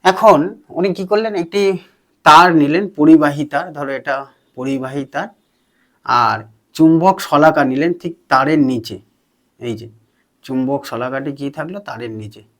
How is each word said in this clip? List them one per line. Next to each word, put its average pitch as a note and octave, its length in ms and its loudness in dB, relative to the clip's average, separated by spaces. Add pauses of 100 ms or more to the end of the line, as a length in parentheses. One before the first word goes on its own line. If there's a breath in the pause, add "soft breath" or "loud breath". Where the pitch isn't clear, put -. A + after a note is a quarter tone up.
(120)
এখন F#3+ 280 4 (380)
উনি F#3+ 200 -2
কি F#3+ 140 -8
করলেন, G#3+ 220 -2 (100)
একটি G3 180 -4 (640 soft breath)
তার E3 220 8 (140)
নিলেন, D#3+ 240 0 (140)
পরিবাহী D3+ 440 4 (100)
তার, D#3+ 120 -4 (100)
ধরো C#3 240 -8
এটা C3+ 160 -4 (420)
পরিবাহী C3 460 -8 (100)
তার, F3+ 160 -8 (920)
আর A2 140 0 (380)
চুম্বক E3 400 4 (120)
শলাকা D#3 340 2 (100)
নিলেন D3+ 200 -2 (100)
ঠিক E3+ 120 -10 (180)
তারের C#3+ 300 2 (100)
নিচে, A2 260 -8 (680)
এই A#2 120 -6
যে A2+ 80 -18 (580)
চুম্বক C3+ 440 -4
শলাকাটি C3 500 -8
কি C#3 80 -10 (100)
থাকলো, E3 200 -10 (120)
তারের A#2+ 220 -12 (100)
নিচে G#2+ 200 -18 (180)